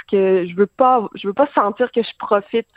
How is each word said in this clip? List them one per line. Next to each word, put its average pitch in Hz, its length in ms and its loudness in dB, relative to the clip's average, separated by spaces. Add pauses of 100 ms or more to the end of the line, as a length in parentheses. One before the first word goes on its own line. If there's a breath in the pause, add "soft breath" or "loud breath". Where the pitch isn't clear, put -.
que 190 400 2
je 175 60 -12
veux 196 120 2
pas, 254 480 2
je 196 120 -10
veux 202 60 -6
pas 285 200 0
sentir 285 380 0
que 233 100 0
je 214 160 -4
profite 220 600 -2